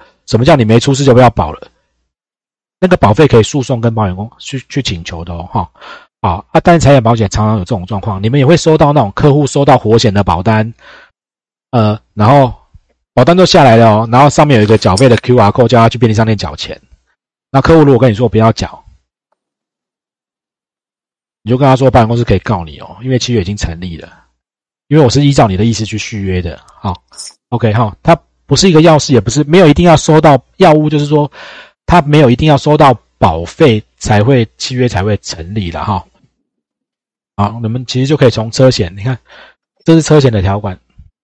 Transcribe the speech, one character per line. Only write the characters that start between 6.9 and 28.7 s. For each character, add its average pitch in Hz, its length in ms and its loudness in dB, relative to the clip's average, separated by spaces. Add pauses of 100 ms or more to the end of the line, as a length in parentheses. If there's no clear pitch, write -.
产 131 100 4
保 113 120 0
险 110 160 -2
常 110 160 -4
常 110 120 -2
有 - 20 -4
这 87 80 -10
种 90 180 -8
状 107 140 -8
况， 95 220 -8
你 110 60 -4
们 139 100 0
也 135 60 2
会 160 120 4
收 156 200 0
到 147 160 2
那 147 80 2
种 196 120 -2
客 147 200 0
户 143 140 0
收 139 180 -2
到 135 140 4
火 110 180 0
险 110 160 2
的 101 120 -2
保 87 180 -2
单， 110 320 -2 (960)
呃， 110 280 -2 (140)
然 107 160 -2
后 135 240 2 (640)
保 123 100 2
单 170 100 2
都 185 120 4
下 170 180 2
来 117 120 6
了 117 100 6
哦， 110 240 0
然 123 100 2
后 143 80 4
上 151 180 2
面 135 120 2
有 104 40 2
一 104 40 2
个 107 100 2
缴 92 200 0
费 139 120 2
的 117 100 4
Q 123 200 0
R 101 120 4
code， 120 180 0
叫 120 120 2
他 113 80 4
去 117 80 -4
便 117 140 0
利 107 40 -2
商 110 120 0
店 110 100 -2
缴 - 200 -12
钱， - 220 -14 (720)
那 135 100 0
客 165 160 2
户 156 80 4
如 139 80 4
果 120 60 2
跟 123 120 2
你 104 40 -2
说 113 140 -2
不 110 80 -4
要 110 160 2
缴， - 320 -10 (2500)
你 107 80 -10
就 127 60 0
跟 139 80 -2
他 131 120 2
说 127 140 0
保 123 100 2
险 110 80 0
公 117 80 -2
司 120 80 -2
可 104 100 0
以 92 60 -2
告 90 240 -6
你 73 160 -18
哦， - 220 -20
因 127 60 -10
为 127 100 -2
契 123 140 -4
约 110 80 0
已 85 40 -6
经 101 120 -8
成 85 240 -10
立 90 160 -12
了， - 280 -20 (640)
因 147 100 0
为 147 60 4
我 120 40 2
是 139 160 0
依 139 80 2
照 135 140 2
你 92 100 -4
的 104 80 -2
意 117 80 0
思 110 140 -6
去 107 100 -10
续 104 240 -10
约 92 220 -4
的。 85 240 -12
好， - 360 -12 (460)
OK， 120 240 -2
好， 107 300 -2
它 165 120 2 (300)
不 139 100 -2
是 190 140 2
一 170 60 2